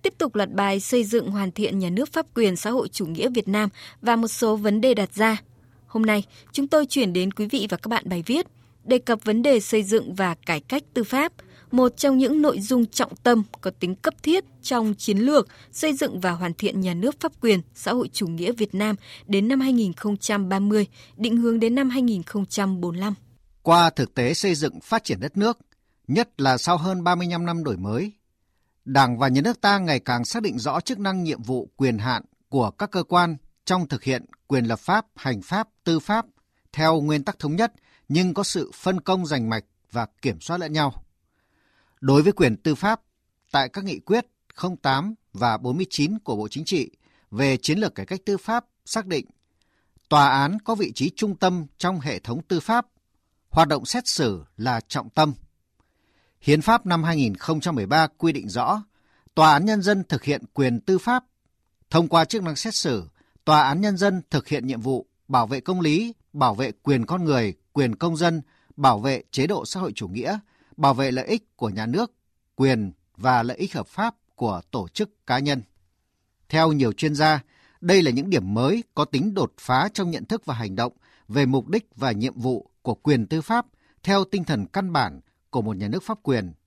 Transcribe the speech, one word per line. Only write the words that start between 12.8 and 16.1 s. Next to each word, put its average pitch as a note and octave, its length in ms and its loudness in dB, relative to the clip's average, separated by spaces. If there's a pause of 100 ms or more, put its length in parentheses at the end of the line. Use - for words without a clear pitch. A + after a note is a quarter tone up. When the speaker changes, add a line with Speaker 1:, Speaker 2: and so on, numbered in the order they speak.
Speaker 1:
trọng - 300 -4
tâm A#3 280 4 (180)
có F#3+ 100 -4
tính F#3 240 -4
cấp - 180 -2 (100)
thiết F4 200 2 (180)
trong A3 360 -2
chiến G3+ 200 -2
lược B3+ 300 4 (240)
xây D#4 220 -2
dựng C4+ 260 -4